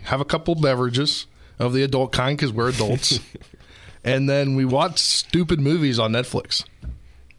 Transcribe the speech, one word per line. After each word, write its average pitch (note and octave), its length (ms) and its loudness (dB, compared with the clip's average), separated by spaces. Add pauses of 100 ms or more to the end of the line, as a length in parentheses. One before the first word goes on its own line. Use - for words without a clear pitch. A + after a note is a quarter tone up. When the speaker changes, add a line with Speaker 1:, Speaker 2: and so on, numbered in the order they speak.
Speaker 1:
have C3+ 140 0
a C#3+ 60 -2
couple E3 300 0
beverages C3 720 0 (320)
of B2 140 0
the C3 100 2
adult C3 280 0
kind C3+ 260 0
'cause C#3+ 140 0
we're A#2 180 0
adults, A#2 500 0 (420)
Speaker 2:
<laughs> - 420 -20
Speaker 1:
and C3+ 260 2
then C#3 260 2
we C3+ 100 2
watch D3 340 2
stupid E3+ 600 0
movies C#3+ 360 2
on A2 140 0
Netflix. - 520 -4 (760)